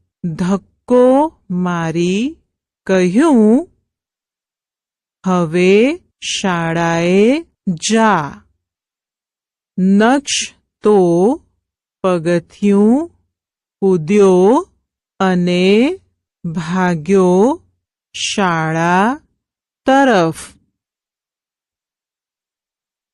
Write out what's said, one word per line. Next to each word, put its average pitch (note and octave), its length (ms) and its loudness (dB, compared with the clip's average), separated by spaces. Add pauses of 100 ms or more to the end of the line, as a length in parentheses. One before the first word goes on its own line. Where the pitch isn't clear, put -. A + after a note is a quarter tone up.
(260)
ધક્કો B3 1080 0 (160)
મારી F3+ 880 -4 (480)
કહ્યું, A3 840 2 (1600)
"હવે F#3 680 0 (260)
શાળાએ F3 1200 -2 (460)
જા." F#3 520 0 (1400)
નક્ષ G#3+ 760 0 (280)
તો G#3 180 2 (1040)
પગથિયું G3 1040 0 (760)
કૂદ્યો F#3+ 880 2 (500)
અને F#3 720 0 (540)
ભાગ્યો F#3 1160 0 (500)
શાળા F3 1080 -2 (640)
તરફ. A#3+ 720 0 (2500)